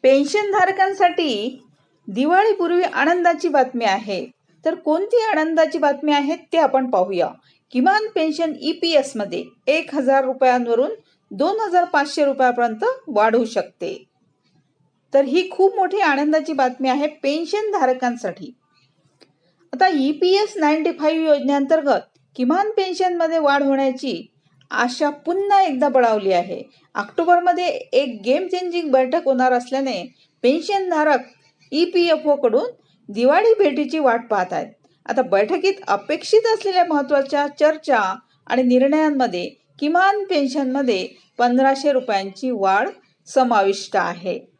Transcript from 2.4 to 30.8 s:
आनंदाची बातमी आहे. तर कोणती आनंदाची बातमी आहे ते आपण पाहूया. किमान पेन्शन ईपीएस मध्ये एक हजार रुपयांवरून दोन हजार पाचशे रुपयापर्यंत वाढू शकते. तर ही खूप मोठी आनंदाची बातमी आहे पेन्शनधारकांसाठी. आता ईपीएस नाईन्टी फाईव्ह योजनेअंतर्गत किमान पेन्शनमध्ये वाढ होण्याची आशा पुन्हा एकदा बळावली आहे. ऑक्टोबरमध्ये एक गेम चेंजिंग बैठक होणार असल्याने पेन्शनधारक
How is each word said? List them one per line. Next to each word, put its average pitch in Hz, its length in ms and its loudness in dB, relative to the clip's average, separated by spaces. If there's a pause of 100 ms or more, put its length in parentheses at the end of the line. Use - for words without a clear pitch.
आनंदाची 339 680 0
बातमी 262 360 0
आहे. 202 420 -2 (380)
तर 320 100 -2
कोणती 392 480 0
आनंदाची 320 540 0
बातमी 294 340 0
आहे 285 240 0
ते - 220 -6
आपण 262 320 2
पाहूया. 185 400 0 (420)
किमान 381 440 2
पेन्शन 320 440 -2
ईपीएस 302 560 -2
मध्ये 175 300 -6 (220)
एक 302 280 -2
हजार 269 300 2
रुपयांवरून 254 640 0 (420)
दोन 320 280 -2
हजार 359 240 2
पाचशे 302 420 0
रुपयापर्यंत 247 600 0 (220)
वाढू 226 380 2
शकते. - 640 -8 (1040)
तर 277 120 4
ही 359 260 0
खूप 381 240 2
मोठी 381 240 0
आनंदाची 302 540 0
बातमी 262 360 0
आहे 285 180 -2
पेन्शनधारकांसाठी. 269 1500 -2 (1200)
आता 370 140 2
ईपीएस 359 680 0
नाईन्टी 311 340 0
फाईव्ह 320 360 -2
योजनेअंतर्गत 285 720 2 (360)
किमान 330 340 0
पेन्शनमध्ये 359 680 -2
वाढ 285 240 2
होण्याची 269 680 -2 (400)
आशा 247 380 -2
पुन्हा 381 520 0
एकदा 285 280 0
बळावली 226 420 2
आहे. 175 320 -2 (320)
ऑक्टोबरमध्ये 349 720 2
एक 240 580 -2
गेम 311 220 0
चेंजिंग 349 440 -4
बैठक 262 340 2
होणार 254 260 2
असल्याने 247 640 -4 (260)
पेन्शनधारक 311 800 0 (520)